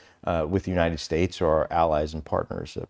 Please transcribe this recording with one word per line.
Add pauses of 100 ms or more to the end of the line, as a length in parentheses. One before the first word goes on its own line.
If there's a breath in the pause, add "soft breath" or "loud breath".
(260 soft breath)
uh,
with
the
United
States
or
our
allies
and
partners,
uh,